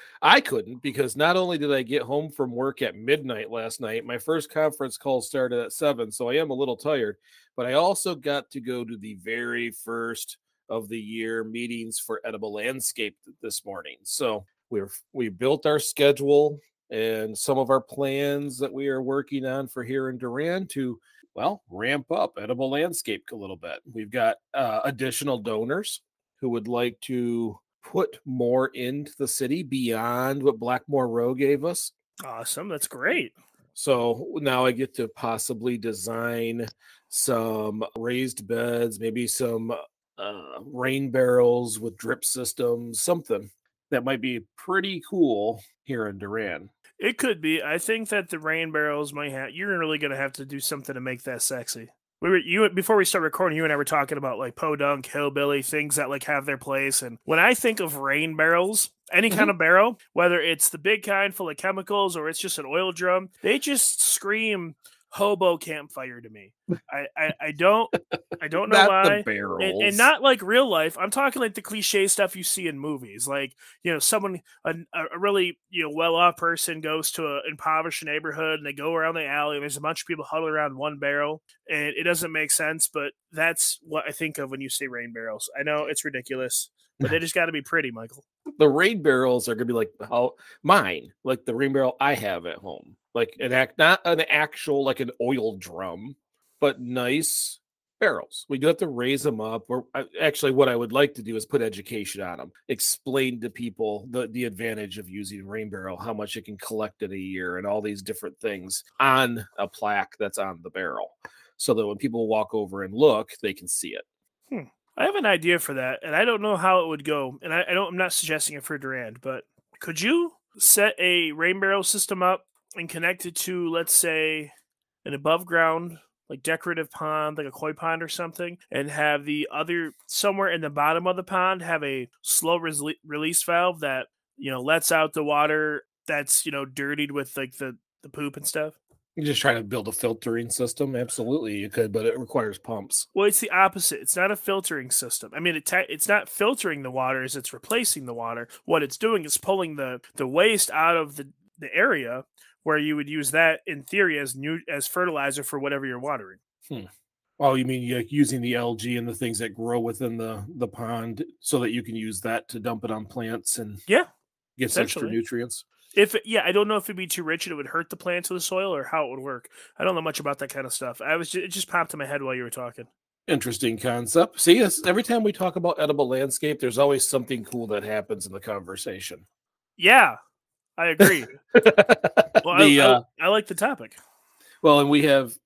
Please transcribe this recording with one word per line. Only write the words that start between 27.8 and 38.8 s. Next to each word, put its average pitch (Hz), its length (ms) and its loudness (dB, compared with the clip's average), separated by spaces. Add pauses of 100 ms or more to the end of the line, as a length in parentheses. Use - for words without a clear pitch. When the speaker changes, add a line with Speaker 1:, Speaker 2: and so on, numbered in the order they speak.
Speaker 1:
put - 400 -2
more 127 440 2
into 135 500 -6
the 139 100 -4
city 143 340 -2
beyond 127 800 -2
what 131 160 2
Blackmore 123 500 0
Row 120 260 0
gave 139 300 2
us. 175 280 -6 (320)
Speaker 2:
Awesome. 131 440 -8
That's 156 200 -6
great. 151 460 -2 (380)
Speaker 1:
So 120 540 0 (100)
now 127 300 2
I 127 60 4
get 127 220 -4
to 120 120 -2
possibly 117 720 -4
design 117 880 -4 (420)
some 110 760 -2 (120)
raised 123 520 -4
beds, 117 500 -2